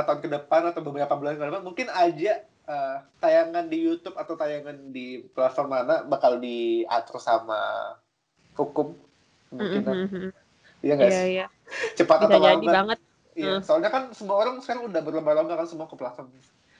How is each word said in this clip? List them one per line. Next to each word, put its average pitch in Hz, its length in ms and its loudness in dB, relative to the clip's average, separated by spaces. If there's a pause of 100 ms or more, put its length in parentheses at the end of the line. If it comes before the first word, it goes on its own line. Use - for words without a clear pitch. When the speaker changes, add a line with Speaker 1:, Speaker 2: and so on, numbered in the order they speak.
Speaker 1:
tahun 147 160 -2
ke 160 80 -8
depan 147 400 0
atau 170 160 -6
beberapa 143 320 -4
bulan 147 160 -4
ke 151 80 -10
depan, 165 240 -6
mungkin 170 240 -8
aja, 170 560 0
eh, 139 520 -8 (200)
tayangan 165 480 2
di 160 160 -4
YouTube 170 320 -2
atau 156 240 -8
tayangan 143 560 -8
di 127 400 -12
platform 131 400 0
mana 131 320 0
bakal 135 320 4
diatur 117 800 -2
sama 113 400 0 (960)
hukum. 147 400 -2 (560)
Mungkin 185 320 -4
Speaker 2:
Hmm, 190 240 -2
hmm, 196 60 -6
hmm. 185 180 -8 (560)
Speaker 1:
iya 147 80 2
nggak 202 160 6
Speaker 2:
Iya, 185 160 2
Speaker 1:
sih? 185 80 0
Speaker 2:
iya. 185 120 -4 (520)
Speaker 1:
Cepat - 240 6
Speaker 2:
Bisa - 80 8
Speaker 1:
atau 202 80 10
Speaker 2:
jadi 180 240 8
Speaker 1:
lambat. 170 160 4
Speaker 2:
banget. 214 220 0 (320)
Speaker 1:
Iya, 196 280 -2
Speaker 2:
Hmm. 190 40 -6
Speaker 1:
soalnya 320 300 2
kan 262 180 -4
semua 202 320 0
orang 254 160 -2
sekarang 240 320 -6
udah 165 120 0
berlomba-lomba 302 520 0
kan 330 120 -4
semua 330 200 -12
ke - 80 -20
platform, - 360 -12 (480)